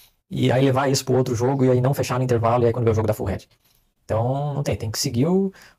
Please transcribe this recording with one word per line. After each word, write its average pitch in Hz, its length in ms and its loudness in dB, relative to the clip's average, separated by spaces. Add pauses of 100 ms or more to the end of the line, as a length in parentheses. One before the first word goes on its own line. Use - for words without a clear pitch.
(300)
E 127 200 0
aí 131 140 2
levar 135 260 2
isso - 140 0
pro 127 140 0
outro 127 180 0
jogo 127 300 0
e 131 40 4
aí 123 120 4
não 131 120 2
fechar - 240 -4
no 127 60 -2
intervalo, 117 400 2
e 117 40 4
aí 117 60 2
quando 117 120 -2
vê 113 60 4
o - 20 2
jogo 104 140 -2
dá 104 60 2
full - 140 -8
head. 95 220 -8 (560)
Então, 139 480 -2
não 143 100 -4
tem, 107 140 -4
tem 107 140 -8
que - 80 -6
seguir 135 280 -2
o, 190 240 0 (280)